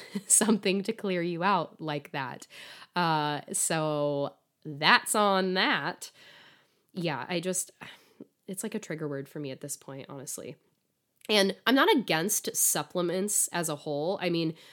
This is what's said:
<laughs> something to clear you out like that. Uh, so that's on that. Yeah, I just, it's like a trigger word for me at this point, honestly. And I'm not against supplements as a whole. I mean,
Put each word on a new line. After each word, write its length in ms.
<laughs> 240
something 560
to 100
clear 300
you 200
out 380
like 320
that. 340
Uh, 460
so 800
that's 500
on 400
that. 560
Yeah, 360
I 120
just, 320
it's 160
like 120
a 40
trigger 300
word 200
for 120
me 100
at 100
this 160
point, 320
honestly. 480
And 280
I'm 80
not 200
against 600
supplements 960
as 160
a 80
whole. 460
I 80
mean, 240